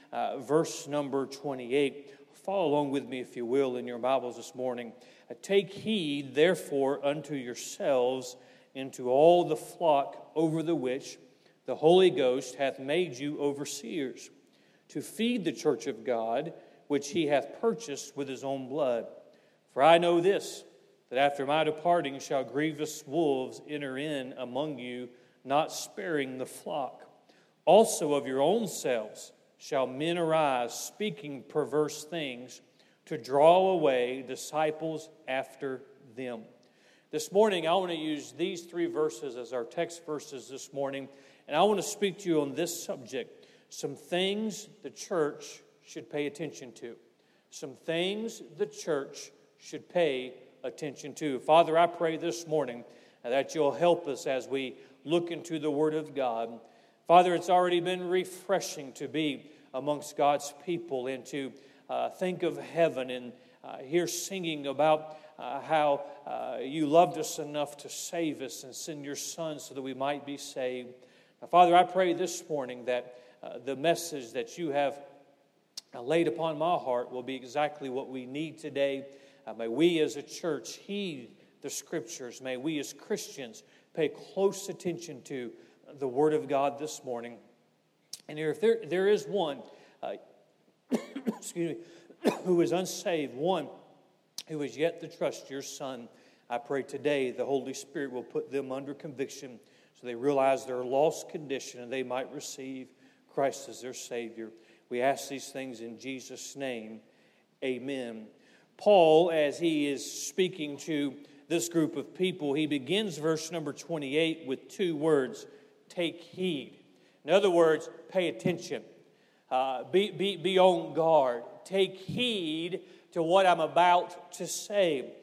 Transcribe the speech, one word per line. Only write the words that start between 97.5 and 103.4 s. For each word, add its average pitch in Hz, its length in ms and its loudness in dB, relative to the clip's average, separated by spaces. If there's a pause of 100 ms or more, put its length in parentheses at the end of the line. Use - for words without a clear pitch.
Spirit - 380 -8
will 123 100 -6
put 120 300 -6
them 135 180 -4
under 139 240 -8
conviction 131 640 -10 (360)
so - 120 -16
they 120 80 -6
realize 135 500 2
their 127 200 -4
lost 143 440 2
condition 135 520 -8
and 120 120 -10
they 131 120 -2
might 123 280 -6
receive 131 560 -12 (460)
Christ 139 340 -2